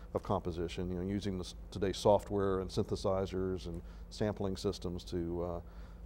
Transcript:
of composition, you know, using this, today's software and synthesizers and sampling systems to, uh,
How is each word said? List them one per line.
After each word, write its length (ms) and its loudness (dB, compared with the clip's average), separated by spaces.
of 100 0
composition, 680 0
you 80 -2
know, 100 -2
using 300 0
this, 180 -8
today's 260 0
software 640 6
and 100 -2
synthesizers 1000 0
and 140 -6
sampling 480 0
systems 480 -2
to, 380 -2
uh, 160 -2